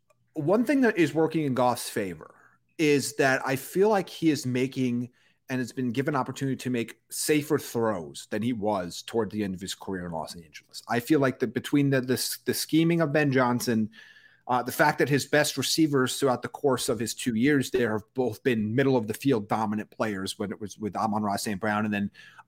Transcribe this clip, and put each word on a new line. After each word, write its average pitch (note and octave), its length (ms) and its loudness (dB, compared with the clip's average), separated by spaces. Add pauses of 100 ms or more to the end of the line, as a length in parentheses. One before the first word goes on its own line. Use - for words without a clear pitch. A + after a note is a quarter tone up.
(340)
one F3+ 300 2
thing C#4 180 2
that A3 160 4
is D3+ 160 4
working D#3 320 2
in C3+ 80 0
Goff's B2 360 2
favor F#2 440 -6 (440)
is D3 400 2
that C3+ 280 4
I C3+ 120 -2
feel F#3+ 320 0
like G3 200 0
he - 200 0
is C#3+ 160 0
making B2+ 640 -2 (400)
and C3 100 -2
has A#2+ 140 -6
been B2+ 180 -4
given C#3 240 -2
opportunity C3 400 -2
to B2+ 140 -8
make A#2+ 280 -4 (120)
safer D3+ 500 0
throws G#2+ 680 -4
than G#2+ 120 -2
he B2 120 0
was G2 480 -2
toward A2 300 -2
the G#2 120 -4
end G2 100 -4
of F2 60 -10
his F#2 160 -8
career F#2 300 -8
in E2+ 80 -8
Los D#2 220 -8
Angeles. - 520 -20
I A#2+ 140 -2
feel D3+ 180 2
like C3 200 2
the, B2+ 80 -2
between C#3+ 420 0
the, C3+ 100 2
the, B2+ 460 -2
the B2 80 0
scheming E3 480 2
of D3+ 100 0
Ben D3+ 220 2
Johnson, A#2+ 560 2 (580)
uh, B2 160 0
the - 80 -8
fact D3+ 280 4
that D3 100 4
his C#3 160 2
best D3 320 2
receivers C#3 600 2
throughout B2+ 240 2
the A#2+ 60 -8
course B2+ 400 0
of A#2+ 100 0
his A2 160 -4
two A#2 220 -2
years C3+ 360 4
there A#2+ 200 2
have G#2+ 120 -2 (100)
both B2 300 -2
been A2 300 0
middle C3+ 220 4
of A2+ 120 0
the A2 60 -2
field A#2 360 -2
dominant G#2+ 420 -2
players G2 480 -4
when G#2 120 -4
it F#2+ 100 -12
was G#2 160 -12
with G#2 180 -6
Amon-Ra G#2 400 0
Saint G2+ 240 -4
Brown G#2+ 240 0
and G#2+ 100 -2
then G2+ 160 -2 (380)